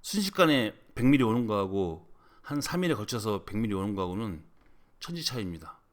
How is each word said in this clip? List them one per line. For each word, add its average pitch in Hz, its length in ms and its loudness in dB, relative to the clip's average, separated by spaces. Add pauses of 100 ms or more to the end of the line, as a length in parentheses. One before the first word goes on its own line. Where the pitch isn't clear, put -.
순식간에 165 720 2 (180)
백 117 120 0
미리 135 180 8
오는 117 240 2
거하고 95 640 -2 (320)
한 147 180 -4
삼 175 220 -2
일에 165 100 0
걸쳐서 107 520 -4
백 101 120 -6
미리 110 160 0
오는 98 220 -2
거하고는 92 480 -4 (560)
천지 170 240 -10
차이입니다. 90 560 -8 (140)